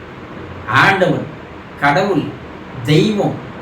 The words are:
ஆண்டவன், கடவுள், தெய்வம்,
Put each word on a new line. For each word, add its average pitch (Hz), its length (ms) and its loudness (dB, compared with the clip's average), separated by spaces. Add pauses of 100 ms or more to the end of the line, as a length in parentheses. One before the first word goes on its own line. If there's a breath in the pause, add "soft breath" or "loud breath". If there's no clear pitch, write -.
(800)
ஆண்டவன், 185 460 4 (540)
கடவுள், 147 420 2 (680)
தெய்வம், 190 460 4 (260)